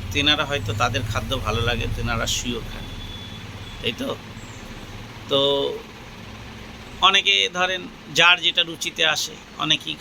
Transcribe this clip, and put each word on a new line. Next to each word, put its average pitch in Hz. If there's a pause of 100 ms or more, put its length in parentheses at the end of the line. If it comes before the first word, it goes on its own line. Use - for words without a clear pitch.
(120)
তেনারা 147
হয়তো 139
তাদের 123 (120)
খাদ্য 127
ভালো 113
লাগে, 117
তেনারা 117
শুয়োর 117 (120)
খান, - (960)
তাই -
তো? - (1120)
তো 139 (1600)
অনেকে 196
ধরেন 180 (320)
যার 170
যেটা 170
রুচিতে 165
আসে 156 (260)
অনেকেই 151